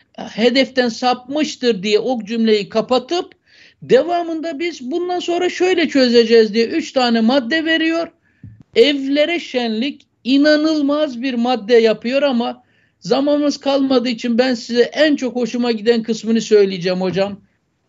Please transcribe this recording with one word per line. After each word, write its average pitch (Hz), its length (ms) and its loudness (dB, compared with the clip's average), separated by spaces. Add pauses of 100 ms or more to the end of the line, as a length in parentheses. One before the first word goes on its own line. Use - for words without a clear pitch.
(180)
hedeften 247 720 0
sapmıştır 247 920 -2
diye 208 160 2
o 233 240 -4
cümleyi 214 460 0
kapatıp 254 600 -2 (500)
devamında 320 800 0
"Biz 285 320 -8
bundan 349 280 -4
sonra 349 300 -2
şöyle 349 400 0
çözeceğiz." 233 640 4
diye 233 120 2
üç 311 260 -4
tane 240 300 0
madde 262 440 0
veriyor. 320 420 -2 (680)
Evlere 285 640 2
şenlik, 240 640 -6 (220)
inanılmaz 294 1000 2
bir 262 120 -4
madde 240 420 0
yapıyor 226 460 2
ama 247 420 -2 (360)
zamanımız 285 580 0
kalmadığı 269 520 0
için 233 280 -2
ben 254 160 2
size 240 280 -2
en 294 340 0
çok 247 200 -4
hoşuma 240 360 -2
giden 226 320 0
kısmını 220 380 -2
söyleyeceğim 190 600 2
hocam. 190 400 -4 (480)